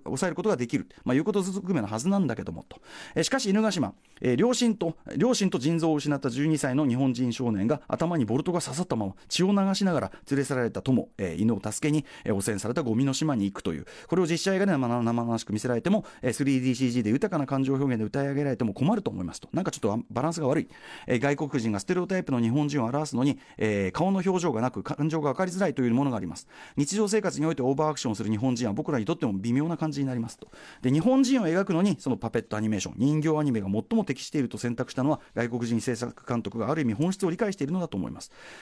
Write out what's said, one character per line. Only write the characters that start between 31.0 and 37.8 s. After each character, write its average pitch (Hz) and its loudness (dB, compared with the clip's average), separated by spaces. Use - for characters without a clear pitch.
本 262 6
人 254 4
を 165 2
描 180 2
く 190 0
の 165 2
に 196 4
そ - -4
の 113 0
パ 110 -4
ペ 117 0
ッ - 0
ト - -6
ア 107 -2
ニ 107 0
メ 110 2
ー - -2
シ - -4
ョ - -12
ン、 - -14
人 147 4
形 151 2
ア 151 2
ニ 143 2
メ 110 0
が 95 -4
最 101 0
も 220 4
適 - -4
し - -12
て 156 -2
い 139 4
る 117 0
と 113 -8
選 120 -2
択 127 -4
し - -16
た 127 -2
の 143 2
は 143 0
外 117 0
国 120 -4
人 117 0
制 117 -2
作 120 -8
監 117 -2
督 101 -8
が 110 -2
あ 156 0
る 160 0
意 - 0
味 113 0
本 160 0
質 190 -2
を 165 2
理 175 -2
解 202 0
し 196 -10
て 147 -4
い - -2
る 147 -4
の 185 0